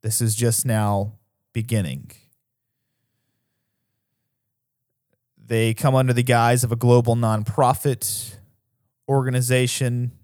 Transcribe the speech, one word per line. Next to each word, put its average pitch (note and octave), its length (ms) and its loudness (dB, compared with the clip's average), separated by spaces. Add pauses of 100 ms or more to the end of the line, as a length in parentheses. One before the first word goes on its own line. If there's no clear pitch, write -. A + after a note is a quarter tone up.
This A2+ 180 -4
is A2+ 140 0
just A2+ 320 0
now G#2+ 480 -2 (400)
beginning. G2+ 580 -4 (3250)
They A2+ 360 0
come C3 220 2
under B2+ 160 4
the A#2+ 120 2
guise A#2+ 420 2
of A2+ 80 -2
a - 20 -4
global A#2+ 400 4
nonprofit A#2+ 1200 -2 (720)
organization B2+ 1040 0 (120)